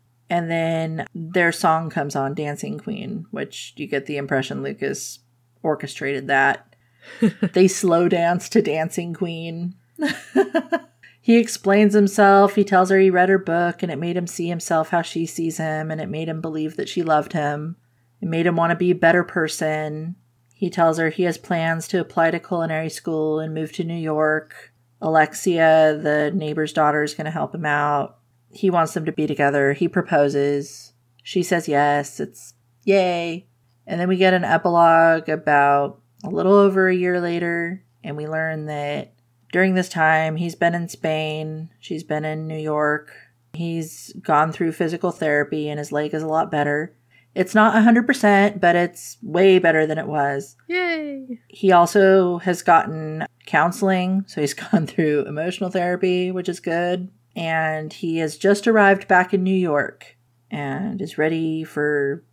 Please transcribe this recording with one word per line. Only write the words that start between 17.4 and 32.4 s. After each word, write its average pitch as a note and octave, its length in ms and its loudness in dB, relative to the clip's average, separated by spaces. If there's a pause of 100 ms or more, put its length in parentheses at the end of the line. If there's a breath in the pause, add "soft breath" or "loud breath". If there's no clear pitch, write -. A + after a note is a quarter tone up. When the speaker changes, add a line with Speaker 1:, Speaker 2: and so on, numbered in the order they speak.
Speaker 1:
It - 60 -6
made E3 200 0
him E3+ 80 0
want E3 160 2
to E3+ 40 -2
be F3+ 160 2
a F3 40 2
better E3+ 280 4
person. D#3 920 -4 (400)
He F3+ 140 -4
tells E3 280 2
her E3 120 0
he F3 140 -2
has F3 140 -2
plans E3 520 -4
to F#3 100 -2
apply E3 320 0
to E3+ 80 -2
culinary D#3+ 500 -4
school D#3 500 -4
and D#3+ 140 -6
move D#3 200 -6
to F3+ 100 -6
New E3 140 -6
York. D#3 760 -4 (280)
Alexia, D#3+ 1000 4
the D3+ 320 0
neighbor's D#3 400 -4
daughter, D3+ 300 2
is D3 100 -4
gonna D#3 180 -8
help D#3+ 220 -6
him E3+ 120 -6
out. D3 520 -2 (340)
He - 180 -2
wants E3 240 2
them D#3+ 120 -6
to D#3 60 -4
be D3+ 160 -2
together. C#3+ 460 2
He E3+ 140 0
proposes. C#3+ 1080 -2 (280)
She - 220 -4
says E3+ 260 -2
yes. C#3+ 500 0
It's - 340 -12 (320)